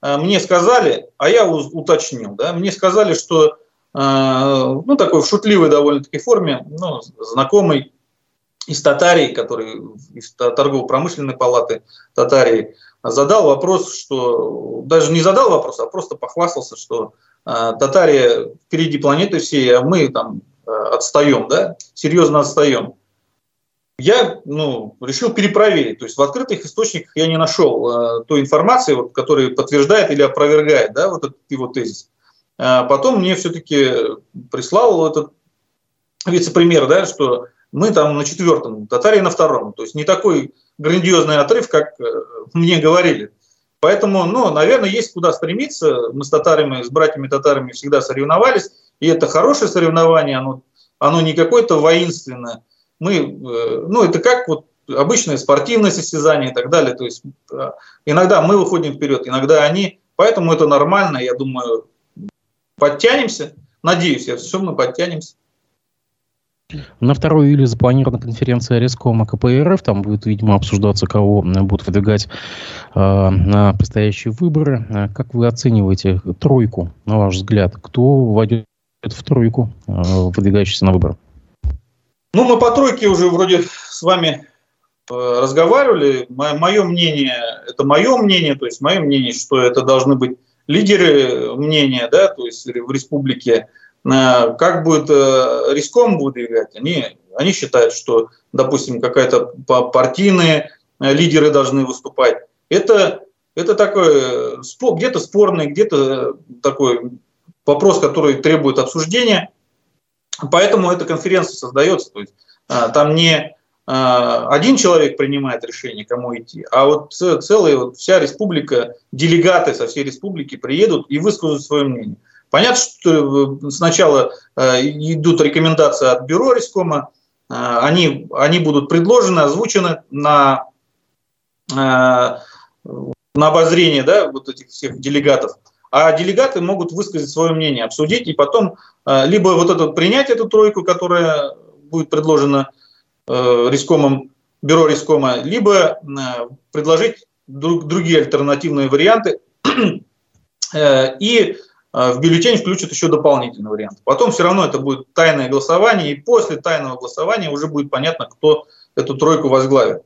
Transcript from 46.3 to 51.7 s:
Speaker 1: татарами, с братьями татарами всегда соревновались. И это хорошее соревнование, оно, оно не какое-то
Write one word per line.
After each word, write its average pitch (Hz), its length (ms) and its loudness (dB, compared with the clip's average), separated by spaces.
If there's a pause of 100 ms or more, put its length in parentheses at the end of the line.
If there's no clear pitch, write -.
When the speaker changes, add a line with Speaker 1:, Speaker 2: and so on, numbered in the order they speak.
Speaker 1:
татарами, 151 520 0
с 120 80 -10
братьями 143 380 -2
татарами 139 440 -2
всегда 143 300 -2
соревновались. 170 680 0 (300)
И 147 60 -2
это 165 200 2
хорошее 226 440 0
соревнование, 165 640 2
оно, 131 260 -8 (360)
оно 156 240 0
не 160 100 -2
какое-то 170 480 2